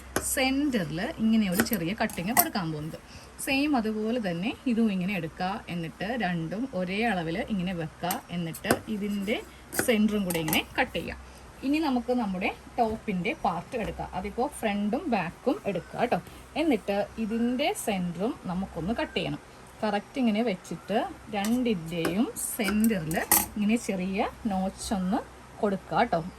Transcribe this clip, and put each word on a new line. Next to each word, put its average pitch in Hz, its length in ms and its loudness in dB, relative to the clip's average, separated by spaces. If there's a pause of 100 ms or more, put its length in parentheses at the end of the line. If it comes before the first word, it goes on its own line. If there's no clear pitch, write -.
(340)
സെൻറ്ററിൽ 262 680 2 (220)
ഇങ്ങനെ 220 320 6
ഒരു 202 160 2
ചെറിയ 175 300 0
കട്ടിങ് 214 380 -2
കൊടുക്കാൻ 220 340 2
പോകുന്നത്. 151 260 -6 (460)
സെയിം 285 360 4
അതുപോലെ 220 480 0
തന്നെ 175 220 0 (220)
ഇതും 226 220 6
ഇങ്ങനെ 185 260 0
എടുക്കുക, 180 300 -2 (240)
എന്നിട്ട് 175 340 -4 (160)
രണ്ടും 175 380 0 (180)
ഒരേ 185 180 -2 (140)
അളവിൽ 170 260 0 (160)
ഇങ്ങനെ 185 260 0
വെക്കുക, 170 320 -4 (240)
എന്നിട്ട് 175 360 0 (240)
ഇതിൻ്റെ 202 420 -2 (480)
സെൻറ്ററും 214 420 4
കൂടെ 170 160 0
ഇങ്ങനെ 156 180 2 (160)
കട്ട് 254 200 0
ചെയ്യാം. - 200 -8 (480)
ഇനി 294 220 2
നമുക്ക് 247 340 2
നമ്മുടെ 190 300 0 (260)
ടോപ്പിൻ്റെ 220 560 2 (120)
പാർട്ട് 175 380 -2
എടുക്കാം. - 260 -6 (100)
അതിപ്പോൾ 208 280 -2 (120)
ഫ്രണ്ടും 208 440 0 (120)
ബാക്കും 196 420 0 (140)
എടുക്കുക - 300 -4
കേട്ടോ. 214 180 2 (420)
എന്നിട്ട് 208 360 2 (260)
ഇതിൻ്റെ 240 440 2 (180)
സെൻറ്ററും 185 480 0 (180)
നമുക്കൊന്ന് 185 500 -2
കട്ട് 302 160 -2
ചെയ്യണം. 151 240 -2 (400)
കറക്റ്റ് 208 400 0
ഇങ്ങനെ 220 260 4
വെച്ചിട്ട് 185 500 -2 (360)
രണ്ടിൻ്റെയും 196 920 2 (300)
സെൻറ്ററിൽ 202 600 2 (380)
ഇങ്ങനെ 208 220 4 (100)
ചെറിയ 190 400 0 (240)
നോച്ചൊന്ന് 190 680 0 (420)
കൊടുക്കുക 196 380 0
കേട്ടോ. 208 220 4 (180)